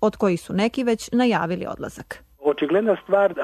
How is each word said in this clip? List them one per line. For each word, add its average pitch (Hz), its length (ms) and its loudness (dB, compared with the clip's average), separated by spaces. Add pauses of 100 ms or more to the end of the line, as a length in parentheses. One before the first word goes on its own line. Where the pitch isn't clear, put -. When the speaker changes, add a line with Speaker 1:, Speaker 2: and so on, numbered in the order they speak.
Speaker 1:
od 214 160 0
kojih 185 240 0
su - 120 -12
neki 226 320 0
već 233 280 -2
najavili 185 540 0
odlazak. - 560 -12 (180)
Speaker 2:
Očigledna 160 600 2
stvar, 196 420 2